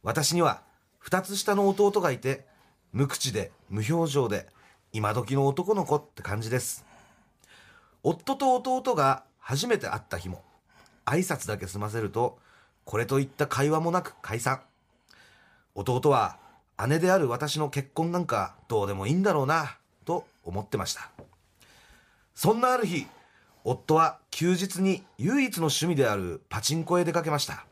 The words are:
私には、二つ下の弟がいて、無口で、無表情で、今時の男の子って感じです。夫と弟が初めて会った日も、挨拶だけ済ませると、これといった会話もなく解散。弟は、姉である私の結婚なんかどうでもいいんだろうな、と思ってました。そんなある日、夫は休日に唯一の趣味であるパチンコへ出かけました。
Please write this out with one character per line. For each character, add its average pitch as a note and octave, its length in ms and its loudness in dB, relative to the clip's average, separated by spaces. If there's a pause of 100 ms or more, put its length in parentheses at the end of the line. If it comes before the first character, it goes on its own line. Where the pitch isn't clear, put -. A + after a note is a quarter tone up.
私 C#3+ 320 0
に F3 100 4
は、 A#2+ 180 2 (380)
二 F#3 240 -2
つ G3 120 -10
下 G3+ 200 0
の G3+ 120 4
弟 G3+ 320 4
が E3+ 120 2
い A#2+ 80 -4
て、 C3 260 -4 (480)
無 C#3 140 2
口 - 260 -4
で、 - 180 -4 (180)
無 G#2+ 200 -4
表 E3 200 0
情 C3+ 200 0
で、 - 180 -4 (460)
今 G#2+ 220 0
時 B2 180 -2
の C#3 140 2
男 F3+ 260 0
の F#3+ 100 0
子 D3 120 2
っ D3 180 -4
て - 80 -16
感 G#2 200 -4
じ A2+ 100 -6
で B2+ 80 0
す。 - 260 -8 (1160)
夫 E3+ 320 0
と C4+ 200 2
弟 B3+ 380 -2
が C3+ 300 2 (160)
初 C#3+ 260 -4
め A#3 140 0
て A2+ 80 -6
会 G#2+ 120 -4
っ - 80 -12
た F2+ 120 -6
日 F#2 100 -10
も、 - 140 -12 (600)
挨 D3 120 2
拶 F3+ 300 -2
だ G#2+ 100 -4
け - 80 -8
済 F#2 140 -8
ま G#2+ 100 -4
せ A2+ 100 -4
る G2+ 120 -2
と、 A#2 260 0 (480)
こ G#2 120 -4
れ A2+ 100 0
と C3+ 120 2
い C#3 40 0
っ C3+ 40 -4
た C#3 200 -2
会 C#3+ 240 2
話 D#3+ 100 2
も E3 80 0
な F3 140 0
く - 180 -14
解 A2+ 180 -6
散。 B2+ 220 -2 (1120)
弟 B2 380 0
は、 A2+ 260 2 (500)
姉 D#3 120 2
で F3+ 120 4
あ F#3+ 60 6
る D3+ 100 2
私 C#3 300 -2
の D3+ 140 -2
結 C#3 240 -6
婚 E3 160 0
な F3+ 80 -2
ん F3 60 -2
か G2+ 280 -2 (140)
ど G#2+ 160 0
う G2 40 -2
で G2+ 60 -2
も G2 140 -4
い B2+ 40 0
い - 40 4
ん F#3+ 80 2
だ G3+ 100 4
ろ C#3+ 100 2
う C3 40 0
な、 D#3 300 -2 (280)
と F3 220 -4 (160)
思 F#2 180 -6
っ - 40 -10
て - 120 -6
ま F2+ 80 -4
し - 80 -6
た。 - 160 -12 (1300)
そ G3+ 180 2
ん A#3 80 2
な B3+ 120 4
あ B3+ 40 4
る A#3 80 2
日、 D#3+ 220 -2 (560)
夫 D3+ 320 0
は D#3+ 240 4 (100)
休 F3 220 0
日 F#3 320 0
に F#3+ 200 0 (140)
唯 B3+ 280 2
一 A3 120 -6
の E3 60 0
趣 D#3 240 0
味 F3 80 2
で C3+ 100 4
あ G#2+ 100 2
る F2+ 340 -6
パ A2 120 -6
チ D#3 140 -2
ン E3 80 -2
コ F3 160 2
へ F3 60 2
出 F3 60 0
か E3+ 120 0
け D#3 80 -2
ま D3 80 0
し - 80 -2
た。 - 240 -12